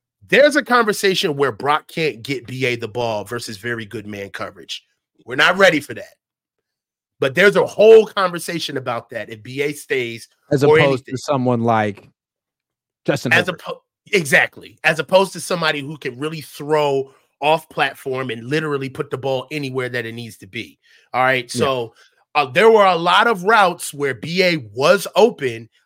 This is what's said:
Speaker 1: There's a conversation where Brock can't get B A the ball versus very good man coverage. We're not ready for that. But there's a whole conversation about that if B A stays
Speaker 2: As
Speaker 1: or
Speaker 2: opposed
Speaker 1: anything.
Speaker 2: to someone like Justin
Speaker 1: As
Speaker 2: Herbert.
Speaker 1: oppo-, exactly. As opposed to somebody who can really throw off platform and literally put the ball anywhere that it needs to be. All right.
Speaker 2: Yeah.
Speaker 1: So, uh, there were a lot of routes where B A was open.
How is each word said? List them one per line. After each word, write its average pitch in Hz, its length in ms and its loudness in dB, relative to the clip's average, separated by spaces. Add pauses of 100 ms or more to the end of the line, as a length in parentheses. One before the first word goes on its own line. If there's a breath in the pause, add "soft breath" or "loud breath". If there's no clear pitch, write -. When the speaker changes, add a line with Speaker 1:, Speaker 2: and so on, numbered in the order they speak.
(280)
Speaker 1:
There's 269 280 4
a 277 80 0
conversation 196 720 0
where 139 140 0
Brock 143 360 -2
can't 139 340 -6
get 120 260 -8
B 127 180 -6
A 123 100 -2
the 117 120 -8
ball 110 360 -4
versus 117 340 -10
very 113 280 -8
good 104 220 -12
man 98 220 -12
coverage. 92 540 -14 (420)
We're 120 100 -10
not 165 220 2
ready 180 220 4
for 123 140 -10
that. - 220 -18 (1040)
But 135 160 -2
there's 208 200 6
a 175 100 4
whole 220 400 8
conversation 170 720 -6
about 120 340 -8
that 107 180 -10
if 110 140 -16
B 127 180 -8
A 151 120 -2
stays 120 540 -6 (240)
Speaker 2:
As 139 120 2
Speaker 1:
or 151 140 6
Speaker 2:
opposed 139 300 2
Speaker 1:
anything. - 60 -10
Speaker 2:
to 127 60 -6
someone 127 420 0
like 110 480 -2 (960)
Justin 147 260 -2
Speaker 1:
As 175 140 4
Speaker 2:
Herbert. 180 160 -8
Speaker 1:
oppo-, - 180 -14 (320)
exactly. 131 720 0
As 156 160 0
opposed 185 340 2
to 170 60 -12
somebody 156 400 -2
who 143 180 -10
can 127 220 -12
really 156 220 -8
throw 143 720 -2 (260 soft breath)
off 156 300 0
platform 131 640 -6
and 117 160 -12
literally 143 420 -4
put 147 220 -10
the 139 60 -6
ball 131 340 -4
anywhere 131 380 -6
that 123 180 -6
it 113 60 -10
needs 117 240 -14
to 107 100 -20
be. 107 320 -14 (340 soft breath)
All 123 80 -2
right. 127 320 0
Speaker 2:
Yeah. 127 60 -4
Speaker 1:
So, 127 340 -2 (420 soft breath)
uh, 147 100 2
there 170 240 4
were 208 160 6
a 185 100 4
lot 175 320 2
of 196 160 -2
routes 190 500 2
where 139 200 -4
B 170 300 -2
A 175 140 2 (160)
was 160 420 2
open. 131 540 0 (160)